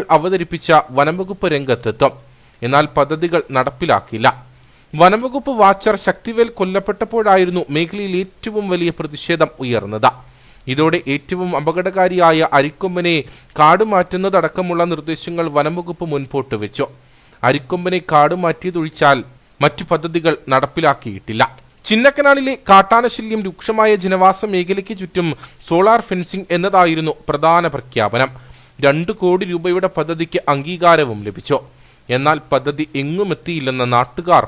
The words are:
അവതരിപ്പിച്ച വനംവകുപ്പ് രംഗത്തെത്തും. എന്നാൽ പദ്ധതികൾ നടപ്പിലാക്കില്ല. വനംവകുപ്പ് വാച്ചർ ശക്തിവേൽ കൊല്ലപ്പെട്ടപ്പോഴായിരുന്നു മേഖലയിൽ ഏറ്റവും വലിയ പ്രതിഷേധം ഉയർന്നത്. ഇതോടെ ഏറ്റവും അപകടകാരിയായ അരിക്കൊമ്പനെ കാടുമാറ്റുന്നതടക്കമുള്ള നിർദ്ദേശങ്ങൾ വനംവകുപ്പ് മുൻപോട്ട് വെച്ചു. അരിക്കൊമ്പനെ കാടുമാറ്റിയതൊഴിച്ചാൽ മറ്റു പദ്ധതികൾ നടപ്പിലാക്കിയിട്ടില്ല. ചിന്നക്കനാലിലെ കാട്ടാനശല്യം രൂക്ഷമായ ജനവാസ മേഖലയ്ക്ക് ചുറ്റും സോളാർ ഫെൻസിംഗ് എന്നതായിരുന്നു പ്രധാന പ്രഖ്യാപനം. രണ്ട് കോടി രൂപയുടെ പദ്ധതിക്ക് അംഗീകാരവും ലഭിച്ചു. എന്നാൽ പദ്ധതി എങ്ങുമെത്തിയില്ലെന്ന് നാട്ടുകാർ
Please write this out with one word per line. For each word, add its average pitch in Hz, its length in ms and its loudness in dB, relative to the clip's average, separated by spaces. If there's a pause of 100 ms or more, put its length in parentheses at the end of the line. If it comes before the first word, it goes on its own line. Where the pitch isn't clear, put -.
(160)
അവതരിപ്പിച്ച 170 560 -2 (260)
വനംവകുപ്പ് 185 560 -2
രംഗത്തെത്തും. 131 600 -2 (480)
എന്നാൽ 139 240 2 (120)
പദ്ധതികൾ 160 440 0 (140)
നടപ്പിലാക്കില്ല. 127 720 -2 (760)
വനംവകുപ്പ് 240 500 2 (100)
വാച്ചർ 196 340 4 (100)
ശക്തിവേൽ 226 440 -2 (100)
കൊല്ലപ്പെട്ടപ്പോഴായിരുന്നു 190 1040 0 (120)
മേഖലയിൽ 185 380 -4 (100)
ഏറ്റവും 208 500 -8
വലിയ 175 160 -2 (100)
പ്രതിഷേധം 156 500 -2 (140)
ഉയർന്നത്. 110 460 -2 (640)
ഇതോടെ 160 260 2 (140)
ഏറ്റവും 180 360 -6 (100)
അപകടകാരിയായ 175 880 2 (120)
അരിക്കൊമ്പനെ 175 560 -2 (440)
കാടുമാറ്റുന്നതടക്കമുള്ള 185 1300 2
നിർദ്ദേശങ്ങൾ 165 560 -6 (100)
വനംവകുപ്പ് 170 560 -4
മുൻപോട്ട് 131 500 -6
വെച്ചു. 120 240 -6 (640)
അരിക്കൊമ്പനെ 180 500 -2 (140)
കാടുമാറ്റിയതൊഴിച്ചാൽ 156 1080 2 (440)
മറ്റു 151 280 -2
പദ്ധതികൾ 165 420 -2 (200)
നടപ്പിലാക്കിയിട്ടില്ല. 131 880 -2 (440)
ചിന്നക്കനാലിലെ 277 640 2 (160)
കാട്ടാനശല്യം 220 760 2
രൂക്ഷമായ 214 460 0 (120)
ജനവാസ 190 500 2
മേഖലയ്ക്ക് 190 460 -4
ചുറ്റും 180 280 -4 (420)
സോളാർ 208 400 4
ഫെൻസിംഗ് 185 460 -8
എന്നതായിരുന്നു 170 580 2 (160)
പ്രധാന 160 440 2
പ്രഖ്യാപനം. 120 560 -2 (560)
രണ്ട് 160 260 2 (100)
കോടി 185 300 2
രൂപയുടെ 180 460 -2
പദ്ധതിക്ക് 160 420 -4 (140)
അംഗീകാരവും 156 760 2
ലഭിച്ചു. 104 300 -4 (580)
എന്നാൽ 147 220 0 (140)
പദ്ധതി 143 340 -2 (160)
എങ്ങുമെത്തിയില്ലെന്ന് 151 840 -4 (100)
നാട്ടുകാർ 156 520 2